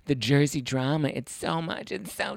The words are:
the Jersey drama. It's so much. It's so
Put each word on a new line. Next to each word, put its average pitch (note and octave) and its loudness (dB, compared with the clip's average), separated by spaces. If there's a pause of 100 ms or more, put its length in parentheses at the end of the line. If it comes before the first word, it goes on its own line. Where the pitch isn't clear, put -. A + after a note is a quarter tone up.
the C#3+ 2
Jersey C#3 4
drama. C3 0
It's - -4
so E3 -2
much. F3+ -6
It's - -8
so - -4